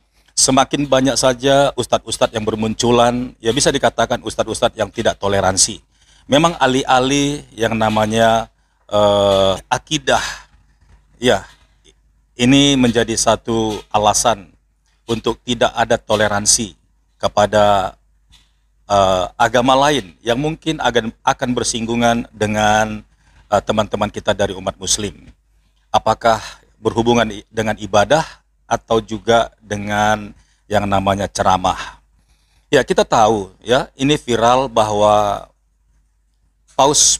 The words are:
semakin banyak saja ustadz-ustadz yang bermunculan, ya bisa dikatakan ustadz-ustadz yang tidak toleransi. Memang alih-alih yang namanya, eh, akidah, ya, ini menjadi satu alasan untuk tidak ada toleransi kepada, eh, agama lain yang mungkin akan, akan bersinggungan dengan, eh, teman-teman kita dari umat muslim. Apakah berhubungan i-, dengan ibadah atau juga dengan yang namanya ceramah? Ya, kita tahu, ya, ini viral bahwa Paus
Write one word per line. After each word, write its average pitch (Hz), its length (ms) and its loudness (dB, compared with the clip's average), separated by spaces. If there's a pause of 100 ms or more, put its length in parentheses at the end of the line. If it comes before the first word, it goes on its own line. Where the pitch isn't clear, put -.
(340)
semakin 135 560 0
banyak 131 240 2
saja 135 640 2
ustadz-ustadz 117 560 -4
yang 110 80 -4
bermunculan, 117 960 0
ya 113 160 -2
bisa 147 160 0
dikatakan 120 560 -2
ustadz-ustadz 110 480 -4
yang 104 160 -6
tidak 107 320 -4
toleransi. 95 560 -2 (480)
Memang 165 320 2
alih-alih 135 960 0
yang 110 240 -2
namanya, 110 720 0 (400)
eh, 101 640 2 (160)
akidah, 135 540 -2 (1000)
ya, 104 240 0 (880)
ini 139 400 4
menjadi 117 400 0
satu 110 640 -2 (160)
alasan 104 560 0 (560)
untuk 113 400 -4
tidak 120 320 0
ada 117 160 0
toleransi 104 800 -2 (480)
kepada, 104 720 2 (960)
eh, 95 340 2 (140)
agama 120 480 2
lain 110 400 -2
yang 117 160 0
mungkin 156 400 -4
akan, 117 400 -2
akan 135 320 0
bersinggungan 117 800 -2
dengan, 107 680 0 (480)
eh, 101 100 2
teman-teman 104 460 -4
kita 104 240 -6
dari 98 240 -4
umat 95 240 -8
muslim. 98 340 -6 (800)
Apakah 110 480 0 (380)
berhubungan 113 500 0
i-, 101 220 -14
dengan 107 260 -4
ibadah 104 460 0 (400)
atau 117 340 -2
juga 110 600 0
dengan 104 720 -4 (340)
yang 101 220 -2
namanya 98 400 0
ceramah? 92 720 -2 (720)
Ya, 131 100 4
kita 190 240 0
tahu, 107 460 0 (100)
ya, 123 320 -2
ini 143 240 0
viral 120 540 0
bahwa 104 760 0 (1300)
Paus - 460 2